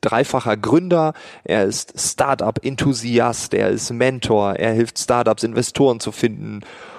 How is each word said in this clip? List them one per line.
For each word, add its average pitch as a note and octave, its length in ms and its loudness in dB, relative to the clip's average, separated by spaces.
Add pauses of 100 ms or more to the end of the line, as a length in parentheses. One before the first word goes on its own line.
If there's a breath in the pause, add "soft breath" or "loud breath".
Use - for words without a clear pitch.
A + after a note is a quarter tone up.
dreifacher A#2+ 560 0
Gründer, D#3+ 580 2 (300 loud breath)
er G2+ 220 2
ist - 300 -6
Startup-Enthusiast, A#2+ 1600 0
er G2+ 160 2
ist A2 220 -4
Mentor, A#2 640 0
er A2+ 160 0
hilft A2+ 260 0
Startups, A#2+ 460 2
Investoren A#2 560 2
zu A2 100 -6
finden. G#2+ 520 -4 (360 loud breath)